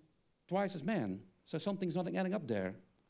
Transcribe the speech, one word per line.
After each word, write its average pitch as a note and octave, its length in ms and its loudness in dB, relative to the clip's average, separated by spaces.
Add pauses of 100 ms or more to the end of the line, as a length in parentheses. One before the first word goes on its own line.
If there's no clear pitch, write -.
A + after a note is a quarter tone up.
(500)
twice F#3+ 260 2
as D3 80 -6
men. A#2+ 380 0 (240)
So - 120 -4
something's F#3 380 0
not F3 180 0
adding F#3 200 2
up E3+ 120 -2
there. G2+ 300 0 (340)